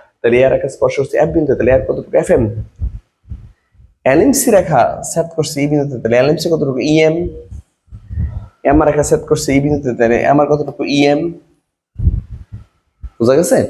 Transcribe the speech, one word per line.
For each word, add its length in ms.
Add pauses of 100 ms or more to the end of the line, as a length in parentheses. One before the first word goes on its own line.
(180)
তাহলে 220
এআর 140
রেখা 220
স্পর্শ 240
করছে 220
এফ 120
বিন্দুতে, 240
তাহলে 140
এআর 160
কতটুকু? 340
এফএম। 220 (1700)
এলএমসি 380
রেখা 300 (300)
ছেদ 260
করছে 260
এই 80
বিন্দুতে, 320
তাহলে 200
এলএমসি 300
কতটুকু? 280 (120)
ইএম। 240 (1500)
এমআর 180
রেখা 200
ছেদ 220
করছে 260
এই 80
বিন্দুতে, 340
তাহলে 180 (140)
এমআর 200
কতটুকু? 320 (160)
ইএম। 220 (2000)
বুঝা 200
গেছে? 200 (120)